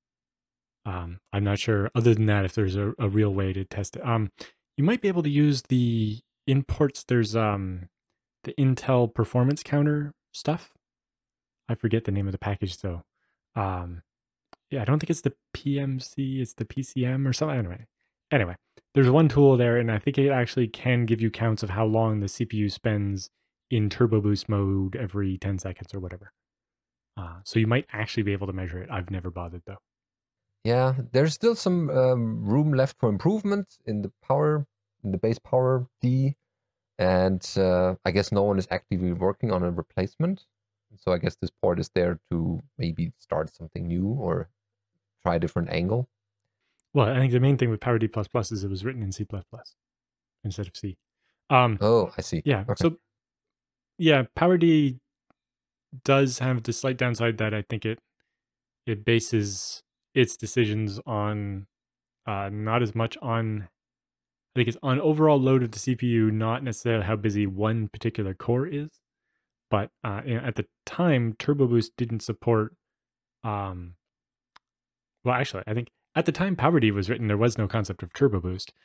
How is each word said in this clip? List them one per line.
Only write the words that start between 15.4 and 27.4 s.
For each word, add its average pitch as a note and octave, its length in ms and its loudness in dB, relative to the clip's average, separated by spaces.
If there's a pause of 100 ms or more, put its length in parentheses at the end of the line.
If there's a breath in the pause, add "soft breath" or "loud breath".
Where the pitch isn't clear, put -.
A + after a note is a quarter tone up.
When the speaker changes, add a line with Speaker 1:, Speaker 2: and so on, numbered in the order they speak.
Speaker 1:
P C#3 260 -2
M C3+ 200 -4
C, C3+ 400 -6
it's A#2+ 140 -6
the A#2+ 120 -6
P - 180 -8
C B2 220 -4
M C3+ 220 0
or B2+ 60 2
something. D3+ 240 -2
Anyway, F#2 280 -6 (460)
anyway, F#2+ 240 0 (380)
there's C3+ 160 6
one D3+ 200 8
tool C3+ 280 8
there, A#2+ 200 4
and A#2 140 0
I G#2+ 60 0
think C3+ 200 -2
it C#3 120 4
actually B2 380 0
can A#2+ 380 0
give A2+ 160 2
you A2 100 2
counts A2+ 320 -2
of G2+ 80 -6
how A2 140 2
long A2 340 2
the G2 80 -2
C - 180 -4
P G#2+ 120 -6
U G#2 120 0
spends G2+ 600 -4 (420)
in G#2+ 180 2
Turbo A2 320 2
Boost G#2 260 0
mode G2 480 0
every G2 420 -4
ten G2 200 -6
seconds F#2 360 -12
or G2+ 60 -10
whatever. F2+ 320 -14 (840)
Uh, F2 260 -14